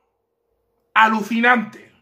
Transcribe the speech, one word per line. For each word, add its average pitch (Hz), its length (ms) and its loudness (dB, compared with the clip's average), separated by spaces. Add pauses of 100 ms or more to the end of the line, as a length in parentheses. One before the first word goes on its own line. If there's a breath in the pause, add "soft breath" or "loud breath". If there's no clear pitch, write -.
(960)
Alucinante, 220 1080 0